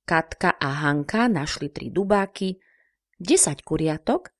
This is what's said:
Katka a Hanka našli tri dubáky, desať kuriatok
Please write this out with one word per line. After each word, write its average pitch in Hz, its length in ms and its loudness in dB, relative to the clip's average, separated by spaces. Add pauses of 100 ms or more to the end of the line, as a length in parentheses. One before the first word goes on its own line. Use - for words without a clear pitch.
Katka - 580 0
a 143 240 -2
Hanka 147 480 0
našli 147 400 -4
tri - 160 -10
dubáky, 196 720 0 (560)
desať 180 480 2
kuriatok 156 760 -2